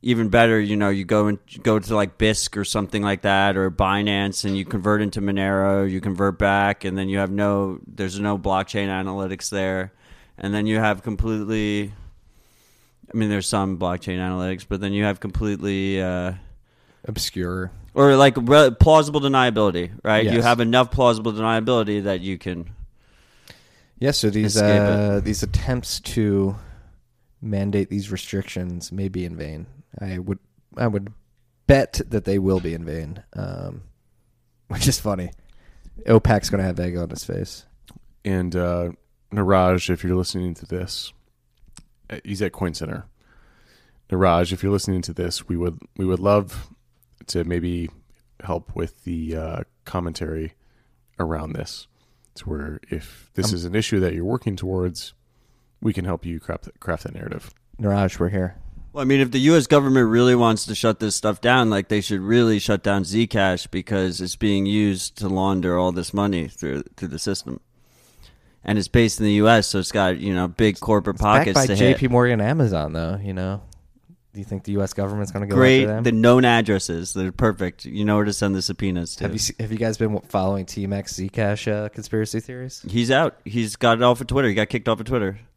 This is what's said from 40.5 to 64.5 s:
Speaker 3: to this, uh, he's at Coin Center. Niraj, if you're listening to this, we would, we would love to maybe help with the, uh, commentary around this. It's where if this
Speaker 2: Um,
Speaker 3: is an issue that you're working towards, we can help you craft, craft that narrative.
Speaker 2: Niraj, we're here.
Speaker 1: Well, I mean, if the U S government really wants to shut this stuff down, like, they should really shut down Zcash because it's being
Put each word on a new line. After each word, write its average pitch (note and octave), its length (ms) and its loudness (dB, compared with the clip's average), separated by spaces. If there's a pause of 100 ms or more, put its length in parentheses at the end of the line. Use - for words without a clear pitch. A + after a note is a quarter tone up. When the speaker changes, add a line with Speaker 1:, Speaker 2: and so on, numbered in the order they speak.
Speaker 3:
to - 120 -16
this, - 460 -8 (960)
uh, - 140 -12
he's G2 180 -6
at F#2 100 -2
Coin F2 220 -4
Center. E2 320 -10 (1040)
Niraj, F2+ 420 2
if F#2 100 -6
you're G2 100 0
listening F#2 300 -2
to E2+ 100 -10
this, F2 360 -6
we F2 80 -2
would, E2+ 220 -4 (180)
we G2 80 -4
would F#2 160 0
love G2+ 480 0 (600)
to F2 160 -4
maybe F2 460 -4 (540)
help - 320 -6
with - 280 -8
the, E2 300 -6
uh, D#2+ 260 -8 (240)
commentary D#2+ 680 -8 (680)
around D#2+ 360 -6
this. - 320 -12 (460)
It's - 140 -18
where D2+ 320 -10 (120)
if - 440 -12
this G#2+ 160 -2
Speaker 2:
Um, G2+ 40 0
Speaker 3:
is F2 100 -6
an F2+ 100 -8
issue A2 260 0
that F2 140 0
you're E2+ 100 -6
working G#2+ 320 -4
towards, F#2 580 -6 (640)
we A2 120 0
can F#2 120 -4
help F2 220 -4
you E2 120 -8
craft, - 300 -10 (120)
craft E2 240 -6
that - 100 -10
narrative. - 360 -12 (300)
Speaker 2:
Niraj, G2+ 380 2
we're F2 100 0
here. F#2 280 -4 (360)
Speaker 1:
Well, C#3+ 100 -6
I - 20 -2
mean, C3+ 160 6
if C3 100 2
the C3 100 0
U D#3 160 6
S C#3+ 100 4
government C3+ 420 6
really B2 260 6
wants A2+ 320 4
to A2 80 -6
shut A2 260 0
this G#2+ 160 -2
stuff G#2 240 -2
down, B2 280 4
like, G2 200 0
they G#2 120 2
should G2 200 -4
really A2+ 380 4
shut G2+ 240 0
down G2 220 0
Zcash G2 640 0
because F#2 500 -2
it's F#2 160 -8
being G2+ 300 0